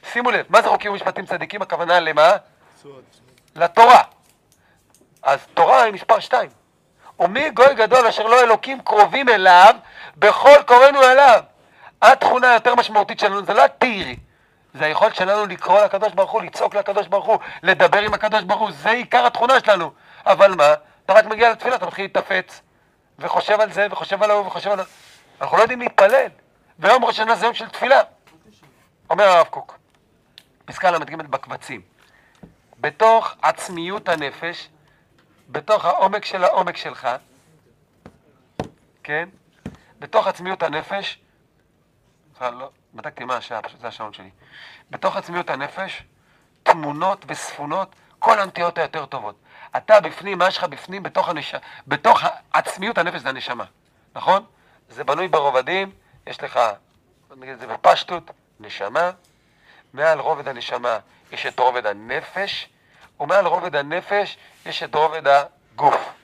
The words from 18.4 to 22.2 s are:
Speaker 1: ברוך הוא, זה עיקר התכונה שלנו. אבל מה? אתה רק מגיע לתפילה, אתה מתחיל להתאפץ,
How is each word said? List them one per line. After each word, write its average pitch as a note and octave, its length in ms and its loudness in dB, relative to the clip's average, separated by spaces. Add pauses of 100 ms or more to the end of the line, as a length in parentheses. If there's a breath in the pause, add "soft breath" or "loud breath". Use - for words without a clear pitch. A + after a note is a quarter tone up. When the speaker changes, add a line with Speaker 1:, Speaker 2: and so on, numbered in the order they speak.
Speaker 1:
ברוך G3 180 -4
הוא, G#3 100 -4
זה D3+ 180 -8
עיקר A#3+ 360 0
התכונה B3 340 2
שלנו. F3 320 0 (340 soft breath)
אבל F#3+ 300 4
מה? D3+ 180 4 (320 soft breath)
אתה F#3+ 80 0
רק G#3+ 120 6
מגיע A3 260 2
לתפילה, B3 240 -4
אתה F#3 100 -6
מתחיל F#3 200 -10
להתאפץ, - 560 -6 (580)